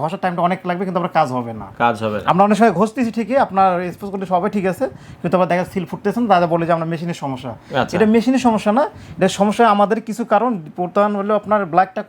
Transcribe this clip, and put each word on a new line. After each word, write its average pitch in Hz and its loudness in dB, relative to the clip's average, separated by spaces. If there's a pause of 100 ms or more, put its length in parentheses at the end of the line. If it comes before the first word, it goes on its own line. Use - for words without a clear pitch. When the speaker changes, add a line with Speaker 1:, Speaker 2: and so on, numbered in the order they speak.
Speaker 1:
ঘষার 165 -4
টাইমটা 180 -2
অনেক 180 -2 (100)
লাগবে, 175 -4
কিন্তু 185 -4
আপনার 170 -4
কাজ 151 2 (100)
হবে 117 -6
না। 98 -12 (160)
Speaker 2:
কাজ 120 2
হবে 107 -2
না। 95 -6
Speaker 1:
আমরা 180 4
অনেক 208 2
সময় 220 4
ঘষতেছি 226 0
ঠিকই, 233 -2
আপনার 190 2 (200)
এক্সপোজ - -10
করলে 190 -6
সবাই 180 2
ঠিক 185 0
আছে, 214 -4 (340)
কিন্তু 180 0
আবার 180 4
দেখা 180 2
যায় - -8
সিল 185 -4
ফুটতেছে 196 -4
না, 240 0
তারা 175 6
বলে 170 0
যে 170 2
আমরা 165 -4
মেশিনের 170 -6
সমস্যা। 131 -8 (300)
Speaker 2:
আচ্ছা। 123 -2
Speaker 1:
এটা 196 2 (100)
মেশিনের 240 2
সমস্যা 214 2
না, 294 4 (340)
এটা 180 2 (120)
সমস্যা 208 2 (120)
আমাদের 202 2
কিছু 226 -8 (100)
কারণ, 226 2 (260)
প্রধান 202 0
হলো 202 -2 (100)
আপনার 208 0 (120)
ব্ল্যাকটা 190 0